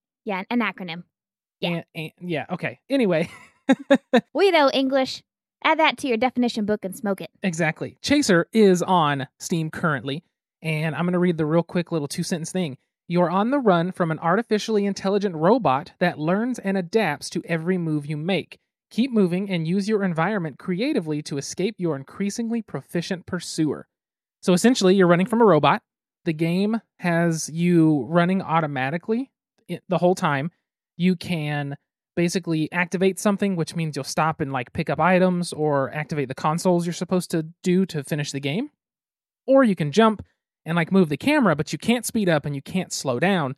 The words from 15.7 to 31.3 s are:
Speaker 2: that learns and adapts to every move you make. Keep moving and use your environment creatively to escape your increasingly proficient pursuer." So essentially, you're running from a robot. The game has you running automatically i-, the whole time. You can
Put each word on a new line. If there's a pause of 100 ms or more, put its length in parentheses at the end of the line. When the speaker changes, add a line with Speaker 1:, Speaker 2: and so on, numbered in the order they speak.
Speaker 2:
that
learns
and
adapts
to
every
move
you
make. (320)
Keep
moving
and
use
your
environment
creatively
to
escape
your
increasingly
proficient
pursuer." (560)
So
essentially,
you're
running
from
a
robot. (420)
The
game (180)
has
you
running
automatically (380)
i-, (100)
the
whole
time. (460)
You
can (380)